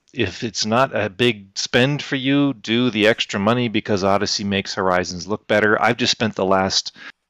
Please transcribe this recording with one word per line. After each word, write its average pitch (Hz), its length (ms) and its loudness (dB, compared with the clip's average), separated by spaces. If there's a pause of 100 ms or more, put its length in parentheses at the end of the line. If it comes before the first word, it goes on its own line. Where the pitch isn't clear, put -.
(120)
if 98 320 -6
it's 107 220 -6
not 123 280 0
a 107 160 -2
big 101 460 -2
spend 139 460 0
for - 140 -6
you, 139 380 2
do 113 360 0
the 104 160 2
extra 110 340 0
money 117 280 2
because 104 360 -2
Odyssey 98 400 0
makes 98 300 -4
Horizons 90 520 0
look 104 220 -6
better. 107 320 2
I've 117 160 2
just 123 160 0
spent 110 240 -2
the 98 80 0
last 95 520 0 (340)